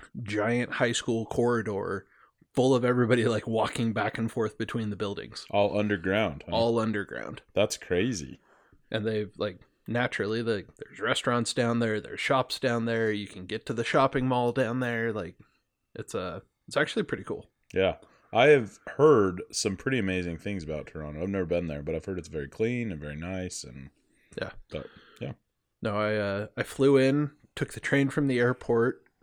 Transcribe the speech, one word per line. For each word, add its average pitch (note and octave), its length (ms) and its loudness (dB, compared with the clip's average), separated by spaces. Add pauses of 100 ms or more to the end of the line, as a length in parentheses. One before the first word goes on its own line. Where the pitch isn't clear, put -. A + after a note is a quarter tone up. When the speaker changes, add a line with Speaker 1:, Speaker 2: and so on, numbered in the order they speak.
(220)
Speaker 1:
giant A2 500 -2
high A#2+ 200 0
school A2+ 320 -2
corridor G#2 800 -2 (480)
full C3 220 4
of A#2+ 100 4
everybody, B2 400 4
like, A2+ 220 0
walking A2 480 0
back G#2 240 -2
and A2+ 120 -2
forth G#2+ 280 -4
between A2 320 -4
the G#2 60 -6
buildings. G2+ 520 -8
Speaker 2:
All G2+ 300 4
underground, G2 680 0
huh? F2+ 80 -4
Speaker 1:
All A#2 240 2
underground. G#2+ 640 -4 (140)
Speaker 2:
That's G#2 240 2
crazy. F2+ 640 -2 (500)
Speaker 1:
And G#2+ 160 -2
they've, G#2+ 320 -2
like, G2 220 -4 (280)
naturally, A2+ 540 -2
like, A2 340 -2
there's - 240 -18
restaurants A#2+ 540 0
down A#2 240 2
there, A2 200 0
there's G#2+ 220 -8
shops - 380 0
down A#2+ 260 0
there, A2+ 260 0
you G#2 160 -4
can F#2 200 -14
get G#2+ 180 -6
to - 80 -6
the A2+ 120 -2
shopping C3+ 440 2
mall B2 240 2
down B2 280 0
there. A#2 340 -2
Like, F2+ 220 -8 (580)
it's, - 200 -10
uh, F#2 260 -6 (280)
it's - 80 -12
actually D#3 280 0
pretty - 200 -6
cool. - 240 -8 (260)
Speaker 2:
Yeah. F#2 200 4 (400)
I B2 140 8
have C3 300 4 (200)
heard G#2+ 520 6
some G2 280 -2
pretty C3 200 -2
amazing F#2 380 0
things G2 260 -6
about D2+ 260 -6
Toronto. D2+ 340 -8
I've F#2+ 80 -2
never F#2+ 160 0
been E2+ 220 0
there, D2 140 -6
but D#2 120 -4
I've D#2+ 100 -4
heard F#2 140 -4
it's D#2+ 100 -10
very D2+ 200 -6
clean A#2 440 -2
and D2+ 80 -8
very D2 160 -8
nice. F#2 480 -6
And C2 240 -16 (500)
Speaker 1:
Yeah. - 120 -6 (200)
Speaker 2:
but, - 180 -8 (340)
yeah. C#2 100 -8 (480)
Speaker 1:
No, G#2+ 160 -2
I, G#2+ 200 0
uh, G2+ 380 -2
I - 100 -4
flew C#3 340 4
in, C#3 320 4 (240)
took - 180 -6
the - 80 -12
train C#3 300 2
from C#3+ 160 0
the C3 120 2
airport, A#2+ 640 2 (200)